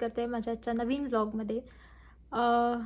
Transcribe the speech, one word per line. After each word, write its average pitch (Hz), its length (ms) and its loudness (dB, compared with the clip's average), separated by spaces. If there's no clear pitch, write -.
करते 233 260 -2
माझ्या 233 260 -2
आजच्या 226 240 -4
नवीन 262 300 0
व्लॉगमध्ये. 220 540 0
अ, 240 400 4